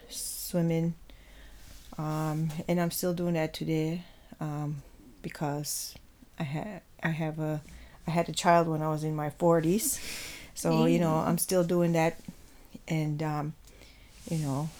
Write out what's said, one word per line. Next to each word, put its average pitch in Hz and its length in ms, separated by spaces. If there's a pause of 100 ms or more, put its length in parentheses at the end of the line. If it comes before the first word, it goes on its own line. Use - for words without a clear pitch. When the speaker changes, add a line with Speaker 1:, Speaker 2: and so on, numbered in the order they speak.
Speaker 1:
swimming. 165 880 (1000)
Um, 156 540 (180)
and 175 120
I'm 170 100
still 180 240
doing 175 200
that 156 200
today, 160 480 (380)
um, 147 420 (400)
because 147 720 (440)
I - 40
ha-, 160 380 (220)
I 170 60
have 156 300
a, 156 240 (440)
I 170 40
had 170 180
a - 40
child 170 360
when 156 140
I 156 60
was 156 160
in 156 100
my 151 160
forties. 170 680 (560)
So, 160 320
you 170 120
know, 160 240
Speaker 2:
Hey. - 60
Speaker 1:
I'm 170 100
still 180 260
doing 170 280
that. 165 260 (720)
And, 156 340
um, 151 320 (760)
you 165 100
know, 147 300 (100)